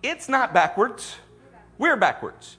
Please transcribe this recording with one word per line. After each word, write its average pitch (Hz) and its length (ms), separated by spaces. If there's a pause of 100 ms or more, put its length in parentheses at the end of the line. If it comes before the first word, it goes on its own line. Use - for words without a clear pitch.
it's 311 280
not 262 260
backwards. - 600 (600)
We're 285 200
backwards. - 640